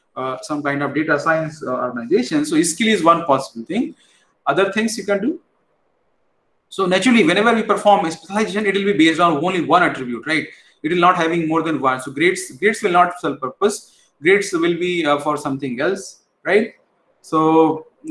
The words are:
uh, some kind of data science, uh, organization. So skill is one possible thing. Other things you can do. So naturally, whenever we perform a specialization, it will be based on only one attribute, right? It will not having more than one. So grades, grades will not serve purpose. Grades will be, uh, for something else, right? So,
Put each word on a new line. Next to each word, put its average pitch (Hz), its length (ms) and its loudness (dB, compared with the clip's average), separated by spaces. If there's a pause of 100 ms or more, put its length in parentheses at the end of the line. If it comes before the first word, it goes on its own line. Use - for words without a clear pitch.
(160)
uh, 131 260 -6
some 147 200 -6
kind 143 220 -2
of 131 100 -4
data 151 260 0
science, 160 460 -2
uh, 127 80 -4
organization. 127 720 -2
So 151 160 2
skill 214 280 0
is 196 140 0
one 165 220 4
possible 131 400 -2
thing. 254 300 -4 (500)
Other 185 260 0
things 220 260 -2
you 185 80 -10
can 202 160 -2
do. 294 180 -4 (1300)
So 190 160 -4
naturally, 190 380 4
whenever 202 300 2
we 220 100 0
perform 196 420 2
a 160 60 -4
specialization, 202 540 -4
it 196 100 0
will 196 100 -2
be 202 80 2
based 160 260 4
on 151 240 2
only 185 200 -2
one 165 200 4
attribute, 127 420 -4
right? 156 220 -4 (360)
It 156 80 -2
will 180 80 0
not 180 160 6
having 165 320 0
more 160 160 0
than 156 180 -4
one. 131 200 0
So 139 100 -14
grades, 175 400 -2
grades 208 300 -2
will 196 100 -2
not 175 280 2
serve 143 200 -6
purpose. - 580 -4 (240)
Grades 196 320 2
will 170 240 0
be, 175 280 -2
uh, 147 140 2
for 147 180 -2
something 135 440 -6
else, 190 380 -4 (240)
right? 196 320 0 (460)
So, 156 640 2 (240)